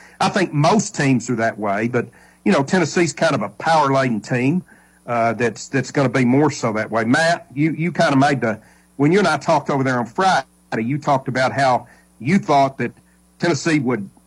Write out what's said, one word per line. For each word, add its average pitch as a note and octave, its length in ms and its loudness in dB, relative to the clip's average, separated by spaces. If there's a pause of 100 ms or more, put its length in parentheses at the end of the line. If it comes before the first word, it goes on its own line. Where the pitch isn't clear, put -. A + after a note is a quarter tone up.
(200)
I F#3+ 80 0
think - 240 -2
most E3+ 440 0
teams C3+ 340 0
are B2 60 -2
that A2 220 -2
way, G#2 280 -2
but, A#2+ 220 -2 (360)
you G#3 60 2
know, D3+ 140 2
Tennessee's F3 480 0
kind D#3+ 240 0
of G#2 60 -2
a G#2 80 -6
power D3+ 420 0
laden C3+ 280 0
team, C3+ 420 -2 (440)
uh, A#2 280 0
that's, A2+ 340 -4
that's C3 240 -4
gonna C#3 160 0
be B2+ 160 0
more C#3 260 4
so B2 220 -4
that G#2+ 180 -4
way. A2+ 140 0
Matt, D#3+ 500 0
you, D3+ 160 0
you D#3+ 220 -4
kinda D#3 240 2
made C#3 240 2
the, A2 200 -4 (360)
when D3 160 2
you G3+ 80 4
and F#3 80 2
I D#3 100 0
talked D#3+ 320 0
over C3+ 140 0
there C3 160 0
on A#2 60 -4
Friday, F3+ 380 0 (340)
you A#2+ 200 -2
talked C#3+ 300 -2
about B2+ 240 -2
how B2+ 340 0 (320)
you D#3 200 0
thought C#3 400 2
that A#2+ 140 -4 (460)
Tennessee E3 400 0
would, A#2 320 -2 (160)